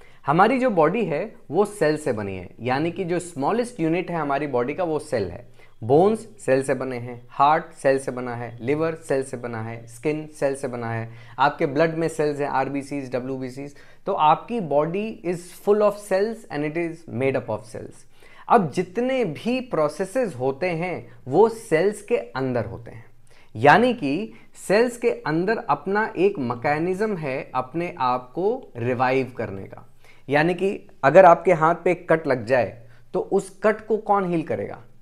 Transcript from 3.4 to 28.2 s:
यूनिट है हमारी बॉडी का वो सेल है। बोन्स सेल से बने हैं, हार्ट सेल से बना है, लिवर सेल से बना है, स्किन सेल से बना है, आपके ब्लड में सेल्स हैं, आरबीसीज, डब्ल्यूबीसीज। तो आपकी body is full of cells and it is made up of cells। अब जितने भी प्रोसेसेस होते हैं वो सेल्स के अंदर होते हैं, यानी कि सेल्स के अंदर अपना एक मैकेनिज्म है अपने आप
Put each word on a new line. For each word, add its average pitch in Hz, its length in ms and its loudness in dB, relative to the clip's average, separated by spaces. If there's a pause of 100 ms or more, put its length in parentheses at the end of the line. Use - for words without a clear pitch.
यूनिट 165 320 0
है 170 60 -2
हमारी 143 300 -2
बॉडी 123 260 -2
का 185 100 -4
वो 156 160 -2
सेल 98 320 -4
है। 87 140 -14 (380)
बोन्स 180 360 4 (200)
सेल 135 240 2
से 139 100 0
बने 127 240 -4
हैं, 120 320 -10
हार्ट 156 440 2
सेल 135 260 2
से 135 120 -4
बना 123 240 -6
है, 120 260 -10
लिवर 156 340 0 (120)
सेल 135 160 0
से 131 140 -10
बना 120 240 -8
है, 113 260 -10
स्किन 156 380 -4 (140)
सेल 139 160 0
से 139 120 -6
बना 120 240 -6
है, 113 180 -4 (300)
आपके 147 260 2
ब्लड 160 300 0
में 165 120 -2
सेल्स 151 320 -2
हैं, 143 80 -2
आरबीसीज, 135 680 -4
डब्ल्यूबीसीज। 131 640 -8 (320)
तो 190 60 -2
आपकी 160 480 2
body 165 440 0 (200)
is 175 160 -4 (240)
full 208 160 4
of 208 180 2
cells 220 520 -2
and 147 160 -4
it 151 100 -6
is 165 260 -6 (100)
made 135 240 0
up 117 120 -6
of 107 160 -6
cells। - 400 -16 (420)
अब 190 240 4
जितने 247 540 -2
भी 196 340 -4 (120)
प्रोसेसेस 175 640 -2
होते 135 360 -2
हैं 160 360 -6 (200)
वो 180 220 6
सेल्स 208 520 0
के 240 160 -2
अंदर 127 480 -4
होते - 260 -12
हैं, - 140 -18 (500)
यानी 170 380 8
कि 156 400 -4 (340)
सेल्स 240 300 2
के 233 140 0 (160)
अंदर 175 420 0
अपना 196 480 -2
एक 196 220 2
मैकेनिज्म 156 800 -2
है 147 380 -6
अपने 160 440 -4
आप 123 360 -2